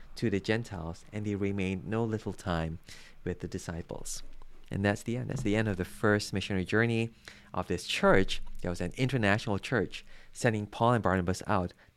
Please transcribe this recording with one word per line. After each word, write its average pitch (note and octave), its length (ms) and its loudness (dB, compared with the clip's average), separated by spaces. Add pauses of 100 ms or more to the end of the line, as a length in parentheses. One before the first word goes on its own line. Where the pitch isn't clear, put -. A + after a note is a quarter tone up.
(160)
to A#2+ 120 0
the G2 120 2
Gentiles, F#2+ 720 -4
and G#2 140 -6
they G#2 100 0
remained G2 520 0
no A2 180 0
little A2 300 -2
time E2 440 -2 (460)
with F2 160 -4
the F2+ 80 -6
disciples." - 760 -8 (480)
And G2 140 -2
that's G2+ 180 2
the A#2 140 -2
end. B2 140 -4
That's B2+ 120 -4
the G#2 140 2
end A2 120 2
of F#2+ 100 0
the F2+ 60 0
first G#2 480 2
missionary F#2+ 340 -2
journey A2+ 460 2 (420)
of F2+ 120 -2
this F2+ 200 -2
church. - 560 4 (180)
That F2+ 100 0
was F2 100 -4
an F2 160 -2
international A2 600 2
church, - 460 -2 (280)
sending A2 340 2
Paul A#2+ 280 4
and A2 80 4
Barnabas F#2 440 2
out F#2 280 0 (220)